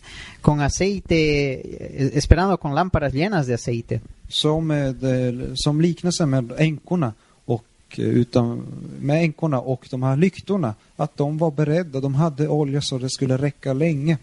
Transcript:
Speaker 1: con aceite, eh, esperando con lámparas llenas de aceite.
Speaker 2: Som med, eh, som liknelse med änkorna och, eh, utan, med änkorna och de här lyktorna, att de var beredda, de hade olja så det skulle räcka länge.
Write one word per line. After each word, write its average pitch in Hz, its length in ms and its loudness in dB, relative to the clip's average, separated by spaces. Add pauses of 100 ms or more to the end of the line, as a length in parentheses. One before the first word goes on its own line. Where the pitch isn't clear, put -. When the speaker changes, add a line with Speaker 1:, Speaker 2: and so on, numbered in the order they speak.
(420)
Speaker 1:
con 147 200 4
aceite, 180 540 0
eh, 143 960 0
esperando 175 440 4
con 143 180 -4
lámparas 156 380 0
llenas 156 340 0
de 123 60 0
aceite. 117 480 -4 (280)
Speaker 2:
Som 160 380 0
med, 135 360 -2
eh, 127 520 -2
som 151 260 0
liknelse 170 440 0
med 131 320 0
änkorna 156 560 0 (320)
och, 117 200 -4 (320)
eh, 113 60 -2
utan, 120 600 2 (360)
med 147 220 2
änkorna 151 360 0
och 127 300 -4
de 127 140 -4
här 131 140 2
lyktorna, 175 580 0 (220)
att 151 200 -4
de 147 200 -2
var 160 140 0
beredda, 151 480 -2
de 135 160 -2
hade 151 320 2
olja 147 340 0
så 135 160 -4
det 127 120 -4
skulle 131 280 0
räcka 139 360 -2
länge. 151 500 0